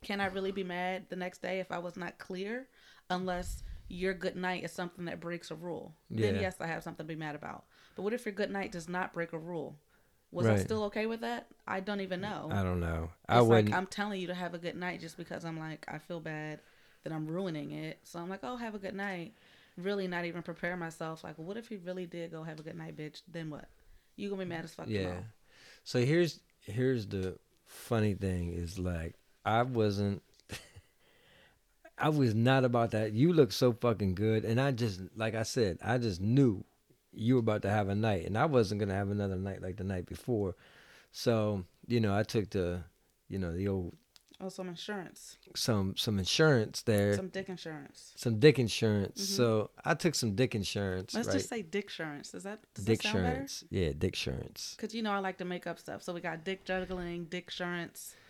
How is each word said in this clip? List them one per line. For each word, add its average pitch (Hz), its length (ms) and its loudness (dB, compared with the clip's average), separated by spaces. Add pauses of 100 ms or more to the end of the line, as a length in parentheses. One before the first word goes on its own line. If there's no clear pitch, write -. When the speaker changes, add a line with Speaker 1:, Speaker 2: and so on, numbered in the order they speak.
Speaker 1:
can 202 180 -4
I 196 60 2
really 190 260 -2
be 190 120 -4
mad 185 460 -4
the 180 60 -8
next 180 260 -6
day 185 180 -2
if 180 120 -6
I 175 60 -4
was 175 180 -8
not 180 220 -8
clear? 208 500 -8 (420)
Unless 180 540 -4 (240)
your 185 260 -2
good 180 220 -4
night 185 280 -2
is 170 80 -6
something 175 340 -8
that 170 140 -6
breaks 170 320 -8
a 160 40 -6
rule. 165 400 -10 (140)
Then 110 260 2
Speaker 2:
Yeah. 98 60 0
Speaker 1:
yes, - 180 -2
I 165 80 -4
have 160 160 -6
something 160 220 -10
to - 20 -12
be 160 80 -8
mad 156 200 -6
about. - 300 -12 (300)
But 180 80 -8
what 214 100 0
if 240 120 -6
your 214 80 -4
good 196 180 -2
night 196 200 -4
does 170 180 -8
not 180 240 -4
break 170 200 -4
a 165 60 -8
rule? 156 380 -8 (540)
Was 170 140 0
I 110 100 8
Speaker 2:
Right. 98 40 4
Speaker 1:
still 214 260 0
okay 214 220 -2
with 226 140 -4
that? 233 260 -4 (200)
I 190 120 -2
don't 196 220 -4
even 185 200 -4
know. 175 300 -6
Speaker 2:
I 101 100 2
don't 90 180 2
know. 82 320 -2 (160)
I 117 120 6
Speaker 1:
It's 117 80 10
like, 117 80 10 (100)
Speaker 2:
wouldn't 104 100 2
Speaker 1:
I'm 185 120 0
telling 202 340 -4
you 170 60 -4
to 180 80 -4
have 180 180 -6
a 170 60 -8
good 170 160 -6
night 180 260 -6
just 165 160 -14
because 170 280 -10
I'm 165 120 -6
like, 156 300 -10
I 156 100 -8
feel 170 220 -10
bad 151 400 -8 (440)
that 156 100 -6
I'm 156 140 -4
ruining 160 440 -4
it. 156 320 -8
So - 160 -12
I'm 175 100 -8
like, 196 140 -8
"Oh, 247 140 -6
have 226 180 -8
a 202 40 -8
good 190 140 -8
night." 190 400 -6 (440)
Really 190 300 -2
not 175 180 -2
even 170 180 -6
prepare 175 340 -6
myself. 160 460 -8
Like, 160 160 -12
what 180 180 -8
if 226 120 -14
he 214 80 -8
really 180 280 -6
did 170 260 -8
go, 160 120 -10
"Have 156 160 -10
a 151 40 -14
good 160 120 -12
night, 160 220 -10
bitch"? 151 300 -10
Then 165 220 -8
what? - 200 -12 (480)
You 202 120 -4
gonna 190 140 -4
be 180 60 -6
mad 170 160 -6
as 160 100 -14
fuck 160 120 -8
Speaker 2:
Yeah. 104 160 0
Speaker 1:
tomorrow. 90 220 -4 (600)
Speaker 2:
So 123 200 2
here's, 165 360 2 (180)
here's 117 480 0
the 95 320 -2 (260)
funny 107 480 2
thing 90 400 0
is, 87 240 -4
like, 85 380 -2 (300)
I 110 180 4
wasn't, 101 580 2 (280)
<laughs> - 100 -10 (1400)
I 147 120 4
was 135 260 6
not 127 300 6
about 120 260 4
that. 107 220 0
You 156 200 6
look 139 180 8
so 123 220 4
fucking 101 420 2
good. 110 300 4
And 113 160 4
I 139 100 4
just, 107 300 0 (140)
like 110 200 -2
I 110 80 0
said, 101 400 2
I 120 140 2
just 104 240 0
knew 117 420 6 (500)
you 113 220 4
were 123 40 8
about 110 240 2
to 98 60 2
have 104 200 4
a 101 60 2
night, 104 300 2
and 98 120 0
I 139 80 4
wasn't 107 340 4
gonna 98 140 0
have 98 160 0
another 101 260 0
night 95 260 -4
like 92 160 -6
the 95 60 -4
night 92 220 -2
before. 101 500 -2 (560)
So, 107 540 2 (220)
you 120 120 2
know, 101 160 4
I 107 80 4
took 104 280 0
the, 87 320 0 (440)
you 98 120 -4
know, 87 140 -2
the 95 140 0
old 92 280 -2 (460)
Speaker 1:
Oh, 190 60 -8
some 185 220 -8
insurance. - 680 -10 (160)
Speaker 2:
some, 98 440 2
some 104 200 0
insurance 117 680 4
there. 101 320 4
Speaker 1:
Some 185 120 -2
dick 190 220 -6
insurance. 156 680 -12
Speaker 2:
Some 113 240 0
dick 147 180 10
insurance. 107 640 2
Speaker 1:
Mm-hmm. 190 140 -2
Speaker 2:
So 110 360 4 (120)
I 160 120 2
took 156 200 0
some 107 200 2
dick 123 200 2
insurance, 95 580 -2
Speaker 1:
Let's 226 140 -2
Speaker 2:
right? - 60 2
Speaker 1:
just - 160 0
say 233 120 -4
dick 196 240 -2
insurance. 147 480 -10
Is 175 100 -12
that, 208 180 -10 (120)
does 101 120 -8
Speaker 2:
Dick 110 160 4
Speaker 1:
that - 80 -4
sound 214 80 2
better? 92 140 4
Speaker 2:
insurance. - 380 -4
Yeah, 90 280 2
dick 90 160 0
insurance. - 640 -6
Speaker 1:
'Cause 220 140 -6
you 226 80 -4
know 214 100 -2
I 202 80 0
like 190 200 -4
to 180 60 -4
make 180 220 -6
up 170 100 -6
stuff. - 260 -12
So 180 100 -6
we 170 80 -6
got 165 240 -6
dick 190 180 -6
juggling, 185 640 -4
dick 180 220 -8
insurance. - 680 -6 (140)